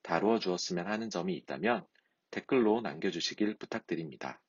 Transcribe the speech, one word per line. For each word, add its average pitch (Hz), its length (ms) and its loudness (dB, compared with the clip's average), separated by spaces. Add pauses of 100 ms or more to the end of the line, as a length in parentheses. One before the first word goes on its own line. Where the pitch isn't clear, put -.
다루어 98 380 2
주었으면 90 480 -2
하는 107 220 -4
점이 90 260 -2
있다면 85 500 -2 (460)
댓글로 117 500 4
남겨주시길 98 760 -2
부탁드립니다. 80 920 -6